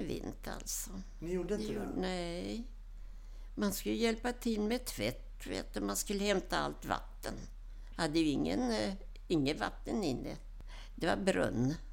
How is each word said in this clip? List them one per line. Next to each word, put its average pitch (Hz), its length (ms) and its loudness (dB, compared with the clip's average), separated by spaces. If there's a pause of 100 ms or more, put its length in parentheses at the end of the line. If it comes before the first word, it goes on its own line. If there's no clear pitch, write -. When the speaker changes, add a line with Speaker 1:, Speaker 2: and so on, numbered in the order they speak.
Speaker 1:
vi - 120 0
inte - 340 -6
alltså. - 380 -6 (280)
Speaker 2:
Ni 165 140 -4
gjorde 180 220 0
inte 214 120 -2
Speaker 1:
Det 214 60 -2
Speaker 2:
det? 208 80 -2
Speaker 1:
gjorde, 196 200 -2
nej. 185 640 -2 (920)
Man 202 180 2
skulle 208 220 0
hjälpa 226 380 2
till 226 280 2
med 226 260 2
tvätt, - 600 -2
vet - 280 -2
du. 202 60 -2
Man 202 160 0
skulle 202 280 0
hämta 190 340 4
allt 147 280 -2
vatten. - 480 -2 (640)
Hade 160 220 4
ju 160 120 8
ingen, 165 420 4
eh, 214 200 2 (360)
inget 156 320 4
vatten 214 440 0
inne. 143 320 0 (600)
Det 156 100 0
var 196 100 6
brunn. 160 580 4 (180)